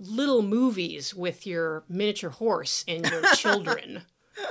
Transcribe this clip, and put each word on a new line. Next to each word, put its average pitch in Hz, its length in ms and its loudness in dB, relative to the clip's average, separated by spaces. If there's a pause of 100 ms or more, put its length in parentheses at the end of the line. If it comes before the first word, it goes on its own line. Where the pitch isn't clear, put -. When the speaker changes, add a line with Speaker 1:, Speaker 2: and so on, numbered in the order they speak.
Speaker 1:
little 233 420 2
movies 196 760 0
with 175 320 -4
your 165 400 -4
miniature 196 440 -2
horse 196 560 -2
and 170 220 -4
your 165 140 -2
Speaker 2:
<laughs> 370 120 8
Speaker 1:
children, - 680 -2 (500)